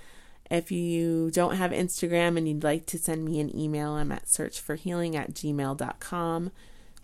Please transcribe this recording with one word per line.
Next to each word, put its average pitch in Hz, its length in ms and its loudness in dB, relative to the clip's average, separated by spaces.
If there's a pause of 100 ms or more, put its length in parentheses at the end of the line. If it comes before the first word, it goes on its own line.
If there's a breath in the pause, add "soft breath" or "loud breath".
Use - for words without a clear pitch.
(520 loud breath)
If 170 200 0
you 165 600 2
don't 175 240 4
have 185 160 2
Instagram 170 680 2
and 160 100 2
you'd 151 160 0
like 156 240 2
to 170 120 -4
send 160 260 0
me 156 140 0
an 151 160 -2
email, 151 360 0
I'm 147 200 2
at - 160 -4
search - 320 0
for - 160 -4
healing 170 400 -2
at 143 180 -4
gmail 143 440 -2
dot 127 220 -4
com 170 520 -2 (520 soft breath)